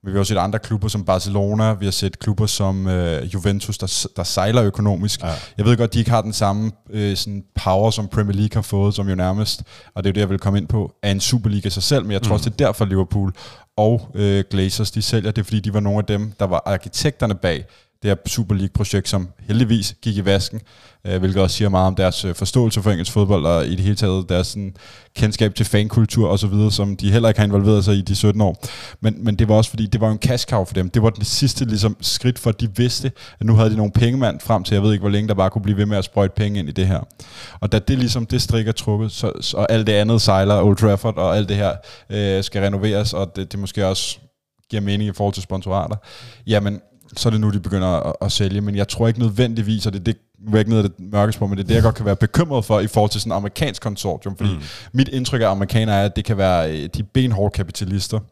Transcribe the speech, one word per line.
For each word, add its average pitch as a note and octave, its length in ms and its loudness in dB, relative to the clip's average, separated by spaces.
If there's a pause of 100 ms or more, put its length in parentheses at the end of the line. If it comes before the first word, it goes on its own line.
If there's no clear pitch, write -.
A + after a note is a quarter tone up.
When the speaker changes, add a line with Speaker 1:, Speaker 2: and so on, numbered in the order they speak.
Speaker 1:
men G2 100 -6
vi G2 40 2
har - 20 2
også G2 140 2
set F#2+ 60 2
andre G2+ 200 0
klubber G#2+ 280 -2
som G2+ 180 -4
Barcelona, G2+ 680 2
vi G2 120 -4
har G2 60 0
set - 280 -4
klubber G#2 260 0
som, F#2+ 420 -2
øh, F2 460 -2
Juventus, G2+ 440 -2
der G2 100 -6
s-, - 280 -4
der F2+ 80 -4
sejler A2 400 2
økonomisk. G#2 600 0
Speaker 2:
Ja. E2 60 -4 (280)
Speaker 1:
Jeg C3+ 80 0
ved A#2+ 120 6
godt, A#2 160 0
de A#2+ 60 2
ikke A#2 120 2
har A#2 100 4
den G#2+ 120 -6
samme, G#2 380 0 (180)
øh, G2+ 280 -2
sådan G2+ 260 -6 (200)
power, G2 280 4
som G#2 160 -4
Premier G2+ 300 0
League G#2+ 160 2
har A2+ 80 0
fået, G2+ 340 0
som G2 140 -2
jo F#2+ 60 0
nærmest, F#2 480 -2 (320)
og G2 80 -6
det G2+ 60 2
er - 20 0
jo - 20 0
det, G2+ 80 0
jeg G2 80 0
vil F#2+ 100 0
komme G2+ 200 2
ind F#2+ 80 -6
på, G#2 240 0 (120)
er G2+ 80 0
en G2 80 0
Superliga G#2 500 0
sig F#2 140 -4
selv, C#3 200 2
men G#2 80 -4
jeg G2 100 -2
tror A2+ 80 0
Speaker 2:
Mm. - 40 4
Speaker 1:
også, F2+ 160 0
det - 120 -4
er C#3+ 40 4
derfor G#2 200 0
Liverpool F#2+ 480 0 (440)
og, A2 360 2
øh, G2 380 2
Glazers, G2 400 -2
de G#2+ 100 -4
sælger. G#2+ 300 -2
Det G#2+ 100 -2
er, G2 40 -2
fordi A2 140 0
de G2 140 -4
var G#2+ 60 2
nogle G#2 200 0
af G2+ 60 -2
dem, G#2+ 340 -2
der G#2 60 0
var F2+ 200 0
arkitekterne G2+ 680 -2
bag F2 300 -4 (380)
det G#2 60 2
her G2 60 4 (120)
Super G#2 280 -2
League-projekt, G2 540 -2
som F#2 200 -4 (180)
heldigvis A2 540 0
gik G#2 160 -2
i G2 80 -2
vasken, G2 360 0 (460)
øh, F#2+ 120 0
hvilket F#2+ 220 2
også F#2 160 2
siger G#2+ 120 2
meget F#2 180 4
om F#2 80 0
deres, F#2 300 0
øh, F2+ 100 -2
forståelse A2 460 0
for G#2 100 2
engelsk F2 200 -2
fodbold, G2 340 2
og E2 200 2
i B1 40 -4
det F#2 100 -2
hele G2+ 160 2
taget F#2 340 -2
deres F2+ 180 2
sådan F#2+ 280 -8 (400)
kendskab G#2+ 400 0
til G#2 100 0
fankultur G#2+ 640 2
og F#2+ 100 2
så G2+ 80 0
videre, G#2 240 2
som G2+ 260 -2
de G2 140 0
heller A2+ 180 4
ikke A2 100 2
har G#2 80 4
involveret G2+ 380 4
sig G2+ 100 4
i G2 60 0
de G2 140 -2
sytten G#2 260 2
år. F#2 220 0 (380)
Men, A2 220 -2
men G#2+ 120 0
det A2 120 2
var G#2+ 80 4
også A2+ 140 4
fordi, A2 160 -4
det G#2 160 0
var A2+ 60 2
jo G#2+ 60 2
en G#2 60 -4
cash B2 280 0
cow G2+ 180 0
for - 80 -12
dem. F#2 160 -2
Det A2+ 140 2
var A2+ 60 6
den G#2 140 -6
sidste, - 420 -2
ligesom, A2 360 0
skridt - 380 -2
for, A#2 100 0
at G#2+ 120 -2
de A2 140 -2
vidste, A#2+ 360 0 (280)
at A2 60 -2
nu A2 100 6
havde A2 140 6
de G#2+ 80 0
nogle G#2 140 0
pengemand A#2 480 2
frem G#2 240 -2
til, G#2 120 -2
jeg G2 80 2
ved G#2+ 80 4
ikke, G2+ 100 0
hvor G2+ 80 -2
længe G#2 180 0
der G#2+ 60 0
bare F#2+ 160 2
kunne G#2+ 120 -4
blive G2 160 0
ved G#2 80 2
med G#2 120 -2
at F#2+ 80 -2
sprøjte G2 300 0
penge G#2 240 -2
ind D2+ 100 -4
i - 20 -8
det F#2 160 0
her. F2+ 120 0 (600)
Og G#2 120 -2
da A2 80 2
det C3+ 200 0
ligesom, A#2 260 0
det B2+ 160 -2
strik A2 260 0
er A2+ 40 0
trukket, G#2+ 400 -2
så, - 200 -4 (100)
så, - 160 -4
og - 140 2
alt A2 160 2
det G#2+ 60 2
andet G#2 280 4
sejler, G2 400 4
Old G2 160 4
Trafford G#2 400 2
og F2+ 200 2
alt G2+ 120 -2
det G2+ 80 -2
her, G2 140 0 (380)
øh, G2 340 -2
skal G2+ 180 -4
renoveres, G2+ 520 0
og F#2 220 -4
det, F#2+ 160 -8
det G2+ 80 -8
måske G2 280 -2
også - 300 -4 (520)
giver G#2+ 120 -4
mening G2+ 280 -2
i F#2+ 40 -6
forhold G2+ 200 -2
til F#2 100 -8
sponsorater, F#2+ 520 -4 (520)
jamen, G2+ 340 0 (360)
så - 120 0
er - 20 0
det G#2+ 100 2
nu, G#2+ 100 2
de G2+ 80 0
begynder F#2 280 -2
at, E2 340 -2
at G2 100 -2
sælge. G2+ 300 -2
Men G2+ 140 -4
jeg G2+ 120 0
tror A#2 200 0
ikke A2+ 120 0
nødvendigvis, A2 640 0
og G#2+ 80 -2
det, F#2 120 -6
det, A2+ 120 0 (220)
nu G2+ 120 -14
er G#2+ 40 2
jeg A2 40 6
ikke G#2+ 120 2
ned A2 80 4
ad G#2 40 2
det G2 160 0
mørke G2+ 320 0
spor, G#2+ 160 -2
men G2 100 -2
det G2 60 -2
er F#2+ 40 -6
det, A#2 80 2
jeg A2+ 80 4
godt A2+ 120 4
kan A2 100 -6
være G2+ 100 2
bekymret C3 500 0
for G#2+ 140 2
i F#3+ 80 0
forhold G#2 240 2
til G#2+ 100 -4
sådan A2+ 100 -6
en F#2 40 -2
amerikansk G2+ 460 -4
konsortium. G2 560 -6
Fordi G2+ 160 0
Speaker 2:
Mm. D2+ 80 -8 (320)
Speaker 1:
mit C3+ 140 4
indtryk B2+ 340 -2
af A2+ 80 4
amerikanere G2+ 520 0
er, G2+ 40 2
at G2+ 100 -2
det G#2+ 100 -4
kan G#2+ 120 -2
være, F2+ 340 2
øh, D#2 60 -4
de D2+ 220 -6
er G#2 40 -4 (100)
benhårde A2+ 380 2
kapitalister. F#2+ 680 -4 (120)